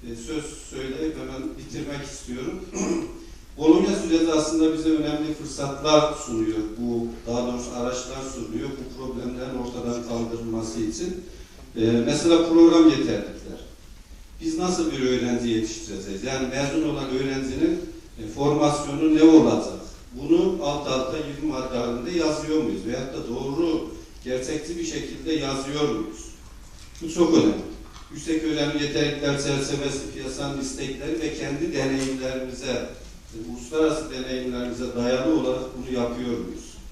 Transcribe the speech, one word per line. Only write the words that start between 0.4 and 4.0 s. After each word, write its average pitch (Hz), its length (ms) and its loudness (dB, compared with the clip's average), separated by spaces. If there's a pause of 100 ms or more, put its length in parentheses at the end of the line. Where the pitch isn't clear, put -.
söyleyip 135 480 -4
hemen 131 240 -8 (160)
bitirmek 143 540 -8
istiyorum. 123 480 -8 (120)
<clears throat> - 840 -6
Bologna 180 380 6
süreci 165 360 2